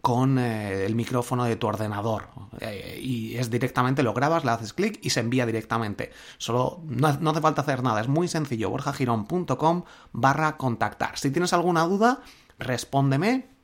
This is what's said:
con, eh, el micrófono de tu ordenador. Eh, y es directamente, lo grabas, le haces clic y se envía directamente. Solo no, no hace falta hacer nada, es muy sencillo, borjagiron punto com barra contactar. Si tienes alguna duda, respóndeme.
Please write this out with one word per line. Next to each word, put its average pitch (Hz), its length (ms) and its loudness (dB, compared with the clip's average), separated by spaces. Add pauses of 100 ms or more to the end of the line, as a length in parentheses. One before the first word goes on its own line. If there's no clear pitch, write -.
con, 131 360 4
eh, 104 460 -2
el 110 100 0
micrófono 123 500 -2
de 117 120 0
tu 117 100 -4
ordenador. 104 640 -4 (320)
Eh, - 420 -10
y 113 340 -4
es 123 120 -2
directamente, 127 540 0
lo 110 100 2
grabas, 143 320 2
le 120 60 2
haces 113 240 -2
clic 208 280 -2
y 123 80 -2
se 127 100 2
envía 120 260 0
directamente. 113 680 -2 (240)
Solo 127 480 0
no, 143 360 2
no 156 100 2
hace 156 100 0
falta 151 220 2
hacer 131 200 0
nada, 110 200 2
es 120 60 -2
muy 160 200 2
sencillo, 127 400 -2
borjagiron 117 580 -2
punto 170 300 -2
com 170 280 2 (280)
barra 147 460 2
contactar. 113 580 -2
Si 139 140 0
tienes 165 240 0
alguna 170 300 4
duda, 220 360 2 (380)
respóndeme. 139 880 0 (160)